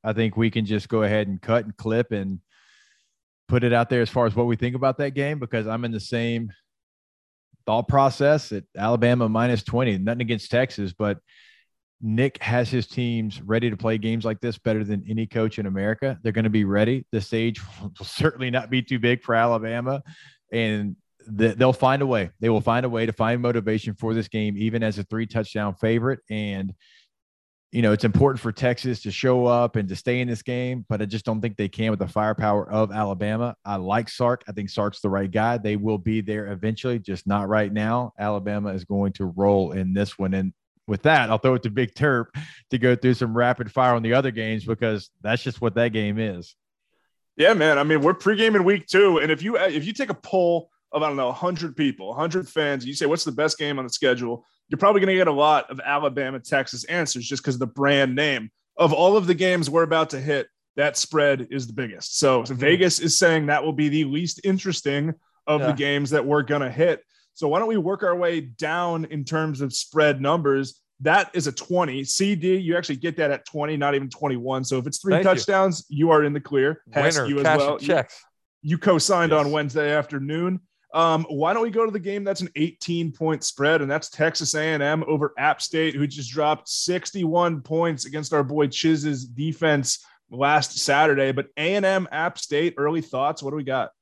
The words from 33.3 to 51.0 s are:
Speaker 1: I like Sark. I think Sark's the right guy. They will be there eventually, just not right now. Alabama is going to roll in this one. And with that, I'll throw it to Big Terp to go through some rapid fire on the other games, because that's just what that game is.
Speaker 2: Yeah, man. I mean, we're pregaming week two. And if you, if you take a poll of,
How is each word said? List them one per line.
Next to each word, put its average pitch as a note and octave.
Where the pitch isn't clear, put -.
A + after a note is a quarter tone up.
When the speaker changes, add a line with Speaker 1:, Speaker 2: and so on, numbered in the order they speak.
Speaker 1:
I G2+
like G2
Sark. B2
I G#2
think G2
Sark's G#2
the G2+
right G2
guy. A2+
They G#2
will G#2+
be A2
there G#2
eventually, A2
just F#2+
not G2
right G#2
now. A2+
Alabama G#2
is F2+
going G2+
to G2
roll F#2+
in F#2
this G2+
one. F#2+
And F#2+
with G#2
that, D3
I'll A2
throw C3
it A#2+
to A2+
Big A2+
Terp B2+
to C3
go B2
through B2+
some A2+
rapid A#2+
fire B2+
on A#2
the A2+
other C3+
games, A2
because A2
that's A#2+
just -
what A2+
that A#2
game G#2+
is. F#2+
Speaker 2:
Yeah, G#3+
man. D#3
I C#3
mean, D3+
we're E3+
pregaming G#3+
week F#3+
two. F#3+
And D#3
if D#3
you, A3
if D#3
you G#3+
take A#3+
a E3+
poll E3+
of, D3+